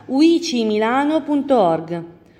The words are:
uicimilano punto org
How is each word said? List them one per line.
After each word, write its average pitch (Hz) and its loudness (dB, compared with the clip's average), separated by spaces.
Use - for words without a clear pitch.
uicimilano 262 0
punto 277 0
org 165 0